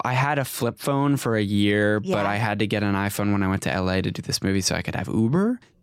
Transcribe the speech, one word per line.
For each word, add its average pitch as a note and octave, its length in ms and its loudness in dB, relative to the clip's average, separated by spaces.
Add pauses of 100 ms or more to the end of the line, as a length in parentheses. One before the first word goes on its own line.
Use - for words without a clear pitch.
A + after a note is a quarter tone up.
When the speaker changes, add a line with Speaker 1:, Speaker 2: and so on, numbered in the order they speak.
Speaker 1:
I B2+ 120 0
had C#3 240 2
a C3+ 80 0
flip A#2 320 -4
phone C#3 400 0
for A#2 180 0
a G#2+ 60 2
year, G#2 580 2
but F#3 80 -4
Speaker 2:
Yeah. G#2 180 0
Speaker 1:
I G2+ 100 0
had G#2 240 0
to A2 60 2
get G#2 160 -2
an G2+ 120 0
iPhone G2+ 380 0
when G2+ 100 2
I F#2+ 60 2
went F#2+ 140 0
to - 100 -2
L F#2 180 0
A F#2 100 2
to G2+ 100 -2
do - 120 -8
this - 200 -4
movie G2 200 0
so - 140 -2
I E2+ 40 -4
could - 140 -6
have - 140 -6
Uber. F3+ 520 0 (220)